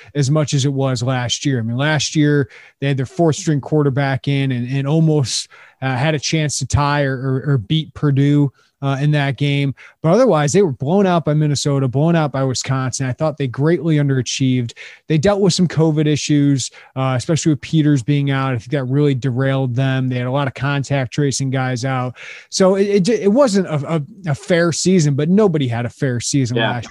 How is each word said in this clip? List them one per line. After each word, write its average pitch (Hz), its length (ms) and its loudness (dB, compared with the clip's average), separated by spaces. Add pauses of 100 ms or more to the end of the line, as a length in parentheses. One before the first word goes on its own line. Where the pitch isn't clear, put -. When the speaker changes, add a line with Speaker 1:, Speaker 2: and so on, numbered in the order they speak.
(140)
Speaker 1:
as 143 160 0
much 151 240 0
as 135 100 0
it 143 80 -2
was 135 300 -2
last 123 420 -4
year. 139 140 0
I 113 40 -2
mean, 117 140 -4
last 143 380 -2
year 147 340 2 (300)
they 139 80 -4
had 139 100 0
their 127 100 -4
fourth 165 280 0
string 151 260 -2
quarterback 139 680 0
in 139 240 0
and, 123 160 -4
and 139 180 -4
almost, 151 600 0 (340)
uh, 131 140 -2
had 156 180 0
a 139 60 -4
chance 156 400 -2
to 131 60 -6
tie 147 360 0
or, 135 140 -2
or, 131 380 -2
or 131 40 2
beat 156 360 -4
Purdue, 143 580 2 (300)
uh, 135 180 -2
in 147 120 0
that 139 240 0
game. 143 380 -2 (280)
But 160 100 2
otherwise, 170 400 4
they 196 100 4
were 160 100 0
blown 180 340 0
out 175 180 2
by 151 100 0
Minnesota, 143 540 0
blown 156 280 2
out 151 160 0
by 135 120 -2
Wisconsin. 131 640 -4
I 127 60 -4
thought 156 240 -4
they 143 100 -4
greatly 151 500 0
underachieved. 131 760 0 (340)
They 156 120 2
dealt 196 220 2
with 196 120 4
some 180 160 2
covid 156 380 2
issues, 143 640 2 (260)
uh, 131 200 0
especially 160 360 0
with 135 80 -2
Peters 147 420 2
being 143 280 0
out. 135 240 0
I 120 40 -2
think 123 120 -14
that 139 140 -2
really 143 300 2
derailed 135 600 -2
them. 131 340 0
They 127 80 -4
had 123 100 -4
a 127 40 -6
lot 139 180 -2
of 127 60 -10
contact 139 580 -2
tracing 139 380 -2
guys 127 340 -2
out. 127 320 -4 (320)
So 190 280 2
it, 202 320 2
it, - 0 -
it 202 240 2
wasn't 202 340 4
a, 147 300 -2
a, 151 60 -2 (260)
a 143 60 0
fair 170 380 0
season, 160 420 2
but 147 140 -2
nobody 175 400 2
had 117 180 -4
a 110 40 -8
fair 123 300 -4
season 127 360 -2
Speaker 2:
Yeah. 113 160 2
Speaker 1:
last 120 180 -8